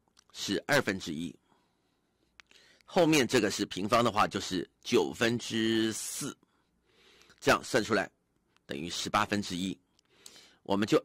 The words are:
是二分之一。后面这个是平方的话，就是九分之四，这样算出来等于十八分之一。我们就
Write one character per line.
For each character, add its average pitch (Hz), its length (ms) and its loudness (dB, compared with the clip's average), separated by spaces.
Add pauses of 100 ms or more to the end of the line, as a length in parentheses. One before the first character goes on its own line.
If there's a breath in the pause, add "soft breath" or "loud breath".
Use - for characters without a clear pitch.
(340)
是 - 320 -4
二 139 160 2
分 95 180 -4
之 85 140 -8
一。 80 220 -8 (1500 soft breath)
后 175 200 4
面 151 220 4
这 127 120 4
个 101 120 2
是 104 140 -2
平 92 220 -6
方 117 160 4
的 117 80 2
话， 98 160 2
就 98 120 -4
是 - 280 -6 (140)
九 82 320 2
分 120 240 0
之 113 560 -2
四， - 420 -10 (1040 soft breath)
这 139 120 2
样 101 120 4
算 117 200 0
出 101 100 -2
来 98 160 0 (560)
等 - 100 -8
于 78 140 -8
十 - 200 -6
八 104 160 2
分 104 160 -2
之 95 140 -6
一。 92 220 -6 (880 loud breath)
我 101 120 -2
们 104 120 0
就 156 180 2